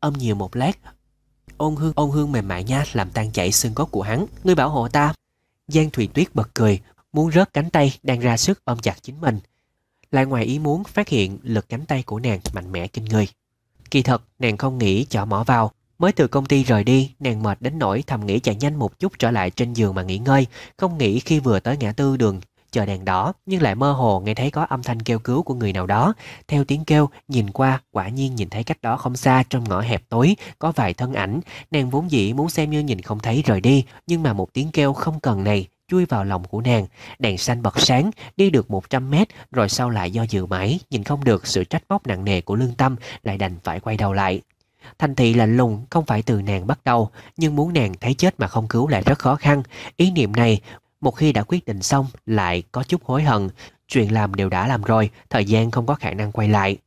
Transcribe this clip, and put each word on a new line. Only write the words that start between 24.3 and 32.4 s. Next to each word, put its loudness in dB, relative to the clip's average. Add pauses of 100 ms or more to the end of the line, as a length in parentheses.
thấy -2
có -4
âm -4
thanh -6
kêu -2
cứu -2
của -4
người -4
nào -4
đó. 2 (340)
Theo 2
tiếng -4
kêu, 4 (200)
nhìn 0
qua, 0 (100)
quả -4
nhiên -4
nhìn -4
thấy -6
cách -6
đó -2
không -4
xa 4
trong -2
ngõ -2
hẹp -2
tối, 2 (220)
có -2
vài -2
thân -6
ảnh. -2 (300)
Nàng 0
vốn -2
dĩ 2
muốn -2